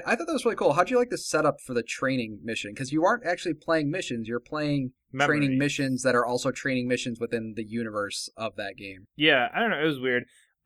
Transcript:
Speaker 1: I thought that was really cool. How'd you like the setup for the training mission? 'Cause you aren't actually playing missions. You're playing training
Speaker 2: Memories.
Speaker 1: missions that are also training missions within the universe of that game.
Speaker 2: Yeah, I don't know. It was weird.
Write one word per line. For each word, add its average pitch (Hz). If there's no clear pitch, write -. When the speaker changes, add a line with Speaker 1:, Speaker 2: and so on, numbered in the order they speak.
Speaker 1:
I 214
thought 339
that 339
was 269
really 220
cool. 170
How'd 180
you 247
like 247
the -
setup 151
for -
the 117
training 120
mission? 107
'Cause 135
you 156
aren't 226
actually 180
playing 160
missions. 123
You're 120
playing 147
training 143
Speaker 2:
Memories. 131
Speaker 1:
missions 139
that 127
are 120
also 123
training 127
missions 123
within 113
the 110
universe 104
of 110
that 101
game. 98
Speaker 2:
Yeah, 139
I 180
don't 226
know. 151
It 156
was 139
weird. 123